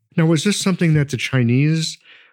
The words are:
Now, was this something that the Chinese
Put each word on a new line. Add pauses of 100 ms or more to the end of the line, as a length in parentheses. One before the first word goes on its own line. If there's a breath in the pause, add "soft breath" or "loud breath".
(160)
Now,
was
this
something
that
the
Chinese (360 loud breath)